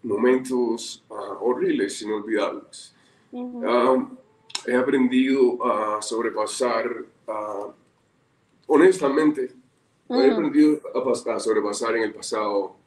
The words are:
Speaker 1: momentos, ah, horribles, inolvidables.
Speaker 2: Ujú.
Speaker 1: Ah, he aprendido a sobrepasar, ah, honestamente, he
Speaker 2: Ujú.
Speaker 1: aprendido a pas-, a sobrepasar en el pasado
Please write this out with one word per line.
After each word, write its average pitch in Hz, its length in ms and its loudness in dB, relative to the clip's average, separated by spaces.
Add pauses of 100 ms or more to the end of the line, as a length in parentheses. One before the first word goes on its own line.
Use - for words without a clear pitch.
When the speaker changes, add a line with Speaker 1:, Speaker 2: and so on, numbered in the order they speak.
Speaker 1:
momentos, 123 1080 0
ah, 101 300 -12
horribles, 123 600 0
inolvidables. 104 920 -6 (380)
Speaker 2:
Ujú. - 360 -10
Speaker 1:
Ah, 131 400 2 (580)
he 117 100 -2
aprendido 127 920 2
a 107 360 -2
sobrepasar, 113 1040 -4 (220)
ah, 107 460 -8 (960)
honestamente, 151 840 4 (580)
he 247 40 -4
Speaker 2:
Ujú. 247 180 4
Speaker 1:
aprendido 151 500 2 (140)
a 127 80 -2
pas-, 123 240 -2
a 110 120 -2
sobrepasar 110 580 -2
en 113 60 0
el 107 100 -4
pasado 101 640 -4 (100)